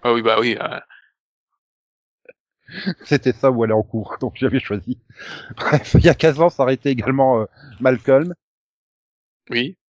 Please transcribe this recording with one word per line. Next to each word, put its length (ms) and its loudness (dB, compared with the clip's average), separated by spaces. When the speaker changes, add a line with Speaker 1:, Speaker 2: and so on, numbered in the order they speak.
Speaker 1:
Ah 120 2
oui, 80 -2
bah 180 2
oui, 180 -2
euh. 220 -8
Speaker 2:
C'était 280 0
ça 180 0
ou 120 -2
aller 100 0
en 100 2
cours, 380 -8
donc 160 -8
j'avais 240 -2
choisi. 380 -8
Bref, 420 -2
il 60 4
y 60 8
a 40 6
quinze 260 2
ans, 100 4
s'arrêtait 420 0
également, 480 0
euh, 40 -2
Malcolm. 540 2
Speaker 1:
Oui. 260 -4